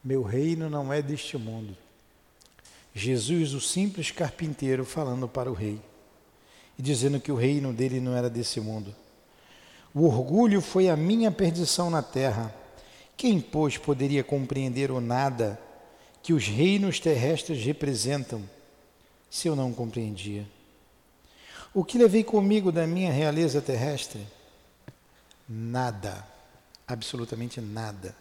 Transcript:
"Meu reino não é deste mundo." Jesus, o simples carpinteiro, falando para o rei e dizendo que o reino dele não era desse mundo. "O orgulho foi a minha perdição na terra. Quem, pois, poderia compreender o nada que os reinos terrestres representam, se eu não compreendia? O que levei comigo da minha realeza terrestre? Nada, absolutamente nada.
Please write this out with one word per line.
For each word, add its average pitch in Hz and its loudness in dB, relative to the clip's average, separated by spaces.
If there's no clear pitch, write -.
"Meu 131 0
reino 151 0
não 143 -4
é 147 0
deste 147 -6
mundo." 110 -8
Jesus, 127 0
o 139 -6
simples 190 -2
carpinteiro, 135 -2
falando 127 -4
para 127 -4
o 120 -4
rei 104 -4
e 139 -8
dizendo 139 2
que - -8
o 135 0
reino 135 2
dele 127 -2
não 127 -2
era 123 0
desse 117 -4
mundo. 107 -8
"O 151 6
orgulho 170 4
foi 190 4
a 165 4
minha 208 4
perdição 175 0
na 160 2
terra. 117 -2
Quem, 226 4
pois, 151 0
poderia 139 0
compreender 135 -2
o 127 -2
nada 120 0
que 170 0
os 123 2
reinos 180 2
terrestres 147 0
representam, 131 -2
se - -4
eu 156 0
não 131 0
compreendia? 104 -6
O 190 2
que - -2
levei 220 8
comigo 202 4
da 165 2
minha 175 0
realeza 147 2
terrestre? 127 -4
Nada, 110 -6
absolutamente 117 -8
nada. 104 -10